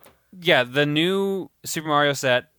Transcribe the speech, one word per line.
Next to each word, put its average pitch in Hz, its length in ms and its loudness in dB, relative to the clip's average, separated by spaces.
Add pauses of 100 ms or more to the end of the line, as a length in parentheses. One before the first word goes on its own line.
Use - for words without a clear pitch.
(420)
yeah, 160 220 4
the 131 240 0
new 185 640 -2 (160)
Super 156 220 -8
Mario 147 260 2
set, 127 320 0 (140)